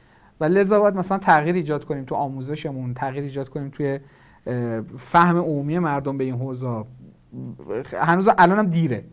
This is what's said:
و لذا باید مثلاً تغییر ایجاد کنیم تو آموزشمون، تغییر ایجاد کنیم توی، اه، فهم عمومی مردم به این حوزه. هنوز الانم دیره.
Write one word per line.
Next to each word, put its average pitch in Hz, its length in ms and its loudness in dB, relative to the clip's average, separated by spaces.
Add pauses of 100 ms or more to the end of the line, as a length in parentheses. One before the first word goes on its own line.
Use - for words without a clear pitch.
(400)
و 156 40 -2
لذا 196 360 4
باید 202 140 4
مثلاً 190 240 -2
تغییر 170 360 4
ایجاد 151 300 -2
کنیم 139 200 -6
تو 143 100 -6
آموزشمون، 135 800 -6
تغییر 139 280 -6
ایجاد 139 260 -8
کنیم 139 200 -8
توی، 139 300 -4 (480)
اه، 117 340 -4 (180)
فهم 170 400 4
عمومی 151 400 -2
مردم 143 400 -2
به 131 60 0
این 131 100 -4
حوزه. 123 500 -6 (1080)
هنوز 175 360 2 (100)
الانم 190 280 6
دیره. 160 460 0